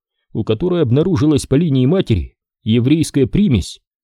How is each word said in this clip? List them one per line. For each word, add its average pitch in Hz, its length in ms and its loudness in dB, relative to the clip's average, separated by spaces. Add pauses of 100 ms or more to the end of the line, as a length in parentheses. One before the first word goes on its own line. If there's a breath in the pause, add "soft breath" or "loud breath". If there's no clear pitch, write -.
(340)
у 110 100 -4
которой 170 380 -2
обнаружилась 147 640 0
по 131 100 0
линии 135 300 0
матери 120 500 -2 (280)
еврейская 127 640 0
примесь. 143 540 0 (240)